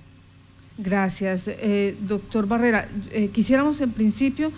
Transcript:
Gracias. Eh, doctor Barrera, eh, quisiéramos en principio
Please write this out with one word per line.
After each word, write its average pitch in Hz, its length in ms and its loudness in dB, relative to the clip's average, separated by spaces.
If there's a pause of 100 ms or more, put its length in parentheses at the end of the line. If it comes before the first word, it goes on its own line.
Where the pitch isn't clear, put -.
(760)
Gracias. 190 720 -2
Eh, 202 540 0
doctor 202 440 -2
Barrera, 226 440 2 (240)
eh, 208 160 0
quisiéramos 277 500 2
en 254 120 0
principio 269 680 0